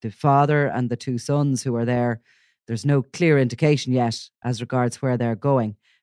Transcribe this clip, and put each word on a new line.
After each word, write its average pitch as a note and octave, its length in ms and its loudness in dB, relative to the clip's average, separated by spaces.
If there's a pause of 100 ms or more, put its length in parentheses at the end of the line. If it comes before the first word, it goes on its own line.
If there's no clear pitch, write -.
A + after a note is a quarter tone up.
the A2 100 -8
father C#3+ 560 2
and A#2+ 240 -2
the A#2+ 60 -4
two B2 220 -6
sons C#3+ 440 -2
who B2 140 -4
are A#2 80 -2
there, A#2+ 360 0 (460)
there's A2+ 180 -6
no C#3+ 180 2
clear D#3 360 2
indication C3 540 0
yet A#2+ 360 -2 (140)
as A#2+ 180 -4
regards B2 400 -2
where B2+ 160 0
they're A#2 200 -2
going, A#2+ 400 -2 (260)